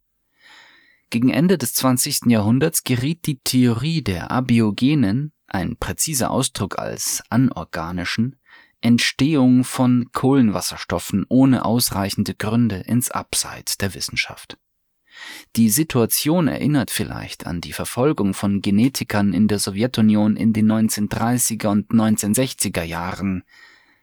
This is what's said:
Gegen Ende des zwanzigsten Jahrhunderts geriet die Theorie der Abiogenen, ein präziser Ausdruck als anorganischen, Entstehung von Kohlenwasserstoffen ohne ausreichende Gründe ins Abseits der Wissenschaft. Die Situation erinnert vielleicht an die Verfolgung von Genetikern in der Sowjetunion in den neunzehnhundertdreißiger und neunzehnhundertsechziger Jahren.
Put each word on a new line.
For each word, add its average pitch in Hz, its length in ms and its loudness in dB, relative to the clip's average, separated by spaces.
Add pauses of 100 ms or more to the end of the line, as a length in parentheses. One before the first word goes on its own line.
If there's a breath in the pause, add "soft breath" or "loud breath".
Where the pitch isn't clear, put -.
(1120 soft breath)
Gegen 120 200 2
Ende 175 280 2
des - 160 -6
zwanzigsten 131 560 0
Jahrhunderts 120 540 2
geriet 131 420 -2
die 147 140 -4
Theorie 127 600 0
der 90 280 -4
Abiogenen, 123 1040 2 (160)
ein 85 280 -4
präziser 120 560 -4
Ausdruck 110 440 -4
als - 540 -6
anorganischen, 90 1040 -2 (460 soft breath)
Entstehung 127 840 4
von 123 500 0
Kohlenwasserstoffen 101 1160 0
ohne 131 360 4
ausreichende 98 720 -2
Gründe 107 440 0
ins 117 340 -2
Abseits - 640 -6
der 98 160 -4
Wissenschaft. - 640 -8 (960 loud breath)
Die 113 160 4
Situation 147 800 0
erinnert 127 420 0
vielleicht - 560 -8
an 85 140 -6
die 76 120 -12
Verfolgung 107 640 -2
von 101 260 0
Genetikern 101 720 0
in 98 140 4
der 101 140 0
Sowjetunion 107 760 2
in 110 180 0
den 107 140 2
neunzehnhundertdreißiger 110 1040 0
und 104 220 -2
neunzehnhundertsechziger 107 920 0
Jahren. 87 600 -6 (580 soft breath)